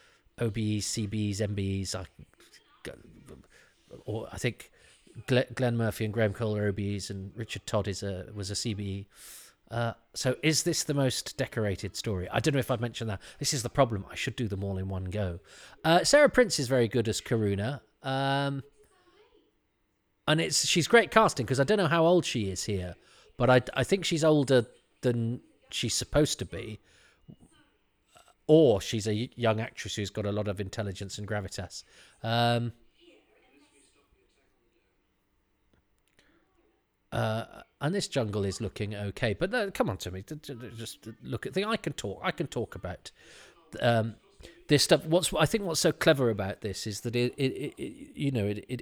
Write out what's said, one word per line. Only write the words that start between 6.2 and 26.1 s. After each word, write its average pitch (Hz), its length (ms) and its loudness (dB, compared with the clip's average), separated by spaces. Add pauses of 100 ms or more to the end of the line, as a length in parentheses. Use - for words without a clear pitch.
Cole 107 240 -2
are 104 80 0
O 104 60 2
B 101 240 -2
Es, 98 160 -8
and 98 240 -10
Richard - 320 -10
Todd 104 200 0
is 98 140 -4
a, 95 320 -6
was 101 160 -6
a 101 60 -6
C 113 180 -4
B 101 100 -4
E. 98 240 -6 (640)
Uh, 117 220 -2 (200)
so 127 300 -2
is 156 180 2
this - 220 -2
the 151 100 -4
most 135 440 -2
decorated 104 580 -4
story? 92 340 -4
I 110 100 0
don't 139 140 2
know 139 60 2
if 123 100 -4
I've 120 100 -2
mentioned 113 300 -4
that. 98 100 -6 (200)
This 139 120 -2
is 131 120 -2
the 120 60 -4
problem. 120 420 2
I - 20 -14
should - 220 -6
do 120 120 -2
them 98 160 -4
all 98 140 -2
in 95 120 -4
one 95 160 -4
go. 92 340 -4 (440)
Uh, 170 200 6
Sarah 294 260 8
Prince 233 300 4
is 131 80 -2
very 123 200 4
good 110 200 0
as 107 120 -2
Karuna. 110 640 0 (220)
Um, 139 580 -2 (1700)
and 156 120 4
it's, 160 280 0
she's 170 200 2
great 226 220 6
casting, 185 380 4
'cause 123 120 0
I - 40 2
don't 208 160 4
know 175 80 2
how 165 180 4
old 175 200 6
she 104 260 -2
is - 140 -6
here, 90 280 -4 (440)
but 120 120 4
I, 127 140 8 (100)
I 135 100 0
think 185 220 0
she's 156 180 0
older 139 440 6 (340)
than 120 400 0 (300)
she's - 240 -2
supposed - 420 0